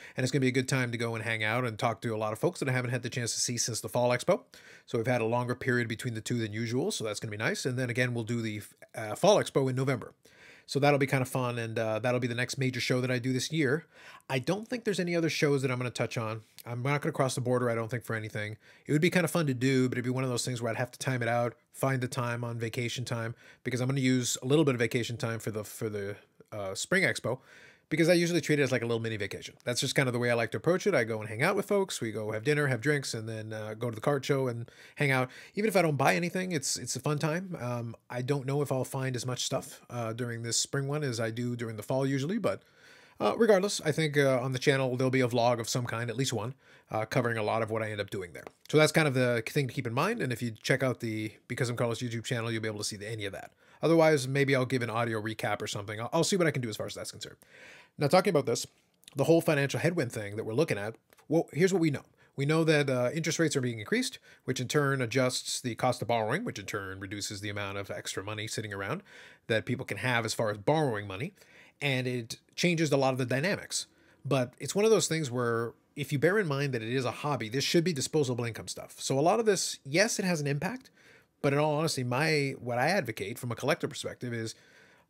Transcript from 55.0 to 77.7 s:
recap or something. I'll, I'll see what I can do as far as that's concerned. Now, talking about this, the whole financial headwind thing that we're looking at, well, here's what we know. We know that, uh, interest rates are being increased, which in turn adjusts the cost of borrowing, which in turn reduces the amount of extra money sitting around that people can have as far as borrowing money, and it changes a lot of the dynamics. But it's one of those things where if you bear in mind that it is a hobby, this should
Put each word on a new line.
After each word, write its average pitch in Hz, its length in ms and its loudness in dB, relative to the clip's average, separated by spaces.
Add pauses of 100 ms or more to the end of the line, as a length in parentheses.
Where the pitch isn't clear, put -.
recap 110 400 -4
or 107 80 -4
something. 104 320 -8
I'll, 117 140 -6
I'll 165 100 4
see 202 120 2
what 175 100 4
I 151 60 4
can 127 100 -2
do 117 80 -4
as 104 80 -8
far - 80 -6
as 104 80 -10
that's 92 180 -10
concerned. - 260 -14 (600)
Now, 143 100 2
talking 185 240 4
about 143 140 4
this, 117 200 -2 (520)
the 135 80 2
whole 165 160 6
financial 139 380 2
headwind 151 340 0
thing 104 240 -6
that 110 80 -4
we're 110 80 -6
looking 131 240 2
at, 104 180 -6 (320)
well, 160 240 0
here's 175 220 4
what 185 80 4
we 165 80 4
know. 135 160 -4 (320)
We 139 80 -2
know 160 180 4
that, 147 260 4
uh, 123 240 2
interest 165 260 -2
rates 156 180 2
are 135 40 0
being 120 180 -2
increased, 226 400 -2 (260)
which 131 160 -2
in 123 80 -4
turn 139 320 2
adjusts 127 580 0
the 117 160 -4
cost 127 260 0
of 110 60 -6
borrowing, 117 380 0
which 123 140 -6
in 98 60 -10
turn 98 360 -6
reduces 101 400 -8
the 104 80 -6
amount 101 280 -6
of 101 140 -8
extra - 320 -8
money 107 240 -6
sitting 110 260 -6
around 101 300 -4 (440)
that 110 180 2
people 123 200 -4
can 104 120 -6
have 120 260 0
as 113 100 -4
far 113 160 -2
as 104 80 -4
borrowing 120 500 0
money, 98 260 -8 (480)
and 131 260 0
it 123 320 -6 (160)
changes 165 360 2
a 143 60 6
lot 135 140 4
of 127 60 0
the 131 80 0
dynamics. 135 640 -2 (360)
But 131 360 0
it's - 160 -6
one 202 100 4
of 220 60 6
those 180 160 6
things 160 220 0
where 117 440 0 (240)
if 147 160 -4
you 139 60 2
bear 180 200 2
in 190 80 0
mind 139 260 -2
that 117 80 -2
it 113 120 -4
is 131 100 0
a 117 80 -2
hobby, 120 380 -4
this 135 160 -2
should 170 180 4